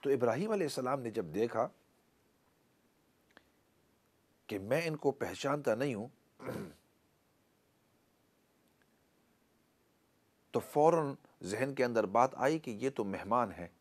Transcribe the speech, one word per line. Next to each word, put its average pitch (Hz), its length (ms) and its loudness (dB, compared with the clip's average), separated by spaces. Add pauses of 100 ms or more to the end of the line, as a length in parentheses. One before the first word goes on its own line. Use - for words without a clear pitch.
تو 139 100 0
ابراہیم 127 400 2
علیہ 196 160 0
السلام 131 340 -2
نے 117 100 -6
جب 104 140 -4
دیکھا 110 440 0 (2750)
کہ 104 120 -6
میں 113 260 -2
ان 160 120 -4
کو 139 140 2
پہچانتا 139 640 -2
نہیں 127 200 -2
ہوں 107 140 -6 (4000)
تو 120 100 0
فوراً 151 540 4 (280)
ذہن 117 320 -2
کے 127 100 2
اندر 113 220 2
بات 117 280 4
آئی 151 240 2
کہ 143 120 -8
یہ 117 200 -4
تو 120 140 -4
مہمان 101 480 -2
ہیں۔ 85 160 -12 (120)